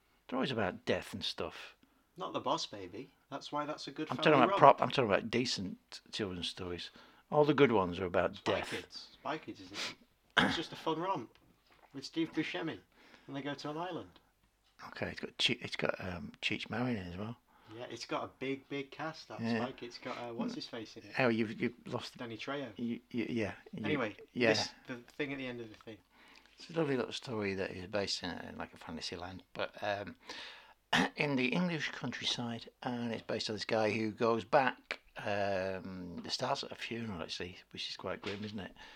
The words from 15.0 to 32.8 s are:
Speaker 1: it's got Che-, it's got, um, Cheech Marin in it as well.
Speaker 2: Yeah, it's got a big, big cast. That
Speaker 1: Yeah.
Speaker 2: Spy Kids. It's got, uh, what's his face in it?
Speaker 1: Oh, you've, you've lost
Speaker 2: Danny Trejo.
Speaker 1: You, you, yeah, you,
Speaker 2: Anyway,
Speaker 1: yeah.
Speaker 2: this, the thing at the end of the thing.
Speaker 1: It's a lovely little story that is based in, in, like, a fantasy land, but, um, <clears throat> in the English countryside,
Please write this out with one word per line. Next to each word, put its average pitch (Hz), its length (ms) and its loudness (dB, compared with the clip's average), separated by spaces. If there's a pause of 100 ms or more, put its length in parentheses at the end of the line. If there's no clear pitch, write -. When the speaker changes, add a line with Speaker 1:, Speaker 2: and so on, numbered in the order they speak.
Speaker 1:
it's - 100 -10
got - 160 -10
Che-, - 240 4
it's - 160 -8
got, - 240 2
um, 92 400 -6
Cheech - 280 -2
Marin 120 280 -2
in 90 100 -6
it 87 60 -8
as 87 40 -8
well. 110 200 -6 (400)
Speaker 2:
Yeah, 120 120 -10
it's - 160 -10
got 131 200 -2
a - 40 -8 (100)
big, 135 280 -4
big 139 240 -6
cast. - 380 -10
That 110 100 -10
Speaker 1:
Yeah. 113 240 0
Speaker 2:
Spy 127 80 -4
Kids. - 240 -12
It's - 80 -14
got, 123 140 -6
uh, 120 160 -8
what's 117 220 -4
his - 120 -10
face 113 300 -12
in 107 60 -14
it? 104 140 -16
Speaker 1:
Oh, 131 120 6
you've, 113 320 2
you've 120 120 0 (120)
lost - 320 -8
Speaker 2:
Danny 117 200 -10
Trejo. 139 380 -6
Speaker 1:
You, 117 240 -4 (120)
you, 120 180 0
yeah, 107 220 0 (220)
you, 117 120 -6
Speaker 2:
Anyway, 127 320 0 (160)
Speaker 1:
yeah. 120 160 6
Speaker 2:
this, 107 200 4 (180)
the 131 80 -8 (220)
thing 139 140 -2
at 139 60 -6
the 135 100 -6
end 120 140 -8
of 110 80 -10
the 110 60 -18 (100)
thing. 110 120 -12 (600)
Speaker 1:
It's - 100 -16
a 175 80 -10
lovely 139 200 2
little - 160 -2
story 104 420 -2
that 95 160 -2
is 92 160 -10
based 101 360 -2
in, 90 80 -2
in, 87 260 -10
like, 82 160 -8
a - 40 -18
fantasy 82 380 -8
land, 92 260 -8 (120)
but, 104 180 -2 (100)
um, 104 340 -2 (800)
<clears throat> - 220 4
in 143 220 2
the 127 100 4
English 170 440 0
countryside, - 760 -4 (140)